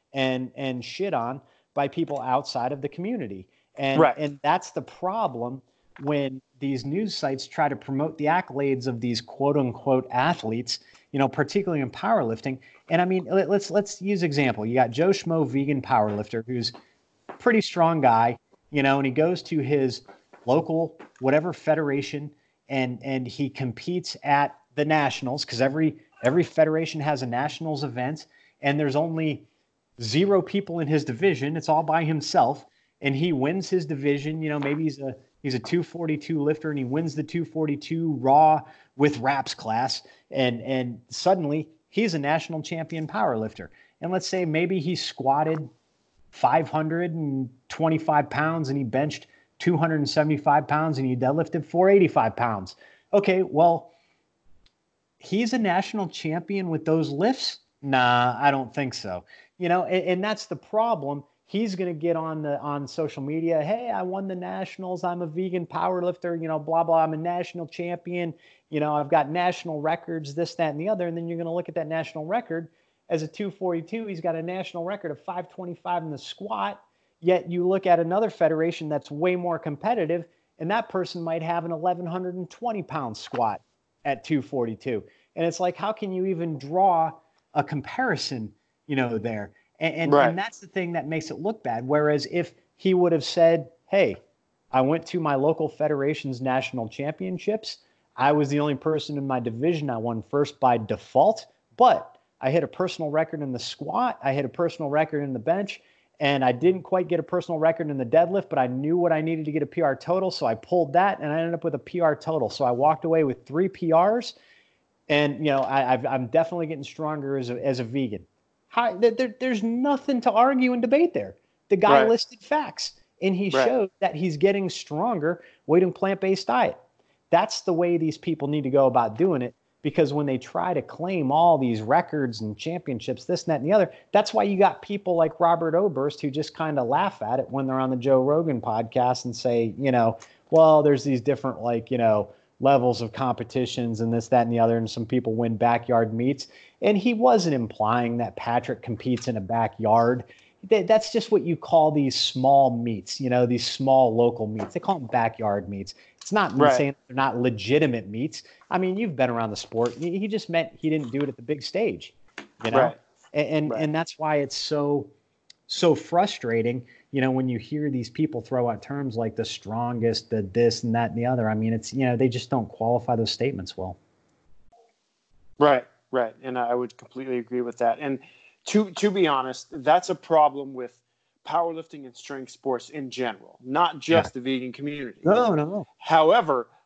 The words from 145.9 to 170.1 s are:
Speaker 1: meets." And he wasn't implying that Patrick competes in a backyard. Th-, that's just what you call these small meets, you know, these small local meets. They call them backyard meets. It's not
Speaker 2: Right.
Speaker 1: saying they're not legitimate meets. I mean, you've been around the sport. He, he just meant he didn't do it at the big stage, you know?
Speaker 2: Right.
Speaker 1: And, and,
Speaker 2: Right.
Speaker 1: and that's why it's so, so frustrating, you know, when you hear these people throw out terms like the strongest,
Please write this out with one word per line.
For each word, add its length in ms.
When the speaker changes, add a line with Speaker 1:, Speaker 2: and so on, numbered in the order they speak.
Speaker 1:
meets." 360
And 160
he 160
wasn't 420
implying 640
that 180
Patrick 460
competes 440
in 100
a 40
backyard. 800
Th-, 180
that's 260
just 200
what 100
you 140
call 340
these 240
small 560
meets, 500
you 80
know, 180
these 220
small 460
local 320
meets. 280
They 60
call 200
them 80
backyard 600
meets. 260
It's 100
not 260
Speaker 2:
Right. 200
Speaker 1:
saying 180
they're 80
not 220
legitimate 720
meets. 360
I 80
mean, 180
you've 200
been 140
around 200
the 60
sport. 380
He, 240
he 100
just 220
meant 260
he 120
didn't 220
do 100
it 80
at 60
the 80
big 220
stage, 480
you 60
know? 80
Speaker 2:
Right. 200
Speaker 1:
And, 140
and, 220
Speaker 2:
Right. 120
Speaker 1:
and 120
that's 240
why 180
it's 200
so, 520
so 300
frustrating, 920
you 100
know, 120
when 160
you 100
hear 320
these 200
people 300
throw 300
out 120
terms 340
like 180
the 100
strongest, 880